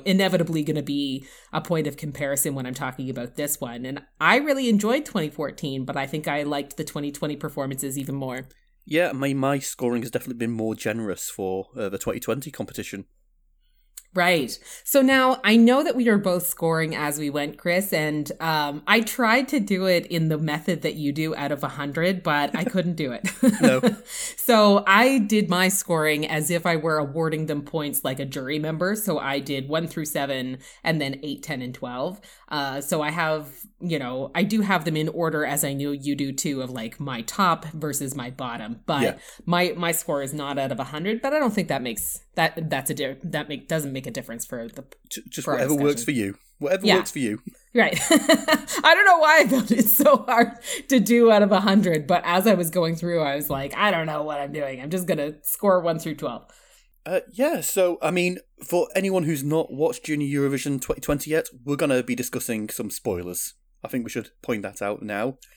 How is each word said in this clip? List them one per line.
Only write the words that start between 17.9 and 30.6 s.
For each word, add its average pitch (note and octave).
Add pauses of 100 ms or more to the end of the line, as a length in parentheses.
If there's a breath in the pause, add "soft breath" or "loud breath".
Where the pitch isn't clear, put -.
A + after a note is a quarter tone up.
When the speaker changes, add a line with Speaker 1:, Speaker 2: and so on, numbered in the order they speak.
Speaker 1:
and, D3+ (120)
um, D3+
I A3
tried A#3
to D4
do F#3+
it F3
in E3
the D#3
method D#3
that -
you D3
do D#3
out C#3+
of C#3+
a D3
hundred, D#3+
but D3
I D#3+
couldn't F3+
do D3
it. A#2+
<laughs> A3+
Speaker 3:
No. C3 (560 loud breath)
Speaker 1:
So G#3
I B3
did G#3
my F3+
scoring D#3
as D3+
if E3+
I E3+
were D#3
awarding D#3
them D3
points D3
like C3+
a C#3
jury C3+
member. D#3+
So G3+
I C#3
did C3+
one D#3+
through D#3+
seven C3 (240 loud breath)